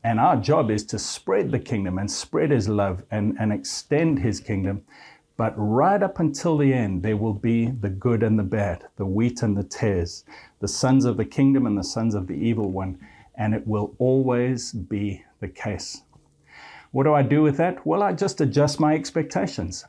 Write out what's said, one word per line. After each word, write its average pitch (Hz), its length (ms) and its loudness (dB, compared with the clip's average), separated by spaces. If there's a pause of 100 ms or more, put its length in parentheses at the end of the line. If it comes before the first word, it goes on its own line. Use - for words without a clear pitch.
And 113 160 0
our 156 180 4
job 135 340 2
is 104 160 0
to 107 120 -6
spread 190 520 -2
the 123 80 0
kingdom 95 400 -4
and 98 120 -4
spread - 400 -2
his 113 180 2
love 98 420 0
and, 107 280 -2
and 107 140 0
extend 147 680 -2
his 104 200 -2
kingdom." 98 420 -4 (540)
But 110 200 0
right 139 460 2
up 190 180 -4
until 156 360 0
the 139 160 4
end, 98 300 0
there 107 140 0
will 107 180 -2
be 117 320 0
the 110 240 -4
good 113 320 0
and 110 160 4
the 101 60 0
bad, 101 400 -2 (120)
the 101 80 -4
wheat 113 380 0
and 104 140 2
the 98 80 -2
tares, 90 600 -2 (360)
the 101 80 -2
sons 131 360 4
of 117 120 2
the 110 80 -2
kingdom 139 420 2
and 104 100 0
the 95 60 -2
sons 113 320 -2
of 95 140 -2
the 92 60 -8
evil 107 360 0
one. 92 280 -6 (360)
And 107 180 0
it - 140 -2
will 104 320 -2
always 127 760 0
be 101 520 -6 (160)
the 101 80 -8
case. - 540 -10 (880)
What 131 100 2
do 151 120 6
I 143 80 6
do 143 200 4
with 147 140 4
that? 180 280 0
Well, 175 200 2
I 190 80 2
just 180 280 -2
adjust 143 380 2
my 156 160 4
expectations. 151 960 -4